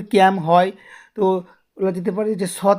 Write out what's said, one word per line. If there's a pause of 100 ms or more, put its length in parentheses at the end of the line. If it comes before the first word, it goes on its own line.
ক্যাম্প
হয়, (440)
তো (520)
বলা
যেতে
পারে
যে
সৎ